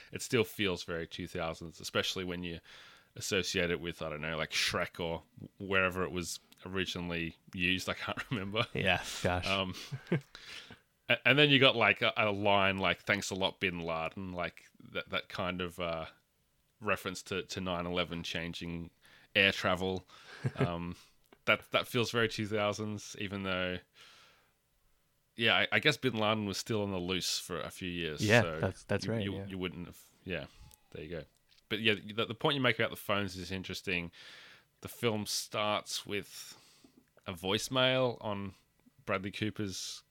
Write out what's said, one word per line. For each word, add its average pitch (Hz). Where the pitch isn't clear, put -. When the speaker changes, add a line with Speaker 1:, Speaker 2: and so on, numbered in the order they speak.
Speaker 1:
it -
still 117
feels 95
very 85
two 87
thousands, 82
especially -
when 90
you 82
associate 90
it 78
with, 85
I 80
don't 76
know, 80
like, 78
Shrek -
or 82
wherever 92
it 73
was 87
originally 87
used. 92
I 98
can't -
<laughs> -
remember. 104
Speaker 2:
Yeah, 90
gosh. 90
Speaker 1:
Um, 95
<laughs> -
a-, 123
and 131
then 147
you 139
got, 123
like, 104
a, 117
a 110
line 98
like, 90
"Thanks 98
a 98
lot, 92
Bin 87
Laden," 82
like, 87
that, 90
that 90
kind 90
of, 87
uh, 82
reference 98
to, 95
to -
nine 90
eleven 87
changing 85
air 98
travel. 92
Speaker 2:
<laughs> -
Speaker 1:
Um, 87
that, 110
that 92
feels 117
very 113
two 110
thousands, 104
even 98
though, 92
yeah, 113
I, 98
I 107
guess 151
Bin 127
Laden 107
was 95
still 110
on 101
the 95
loose 87
for 85
a 80
few 92
years. 85
Speaker 2:
Yeah, 110
Speaker 1:
so 80
Speaker 2:
that's, 95
that's 101
Speaker 1:
you, 107
Speaker 2:
right, 113
Speaker 1:
you, 98
Speaker 2:
yeah. 98
Speaker 1:
you 95
wouldn't 87
have, -
yeah, 82
there 82
you 78
go. 82
But 107
yeah, 110
the, 110
the 98
point 147
you 135
make 123
about 113
the 87
phones 98
is 90
interesting. 90
The -
film 107
starts -
with -
a 98
voicemail 127
on 101
Bradley 98
Cooper's 101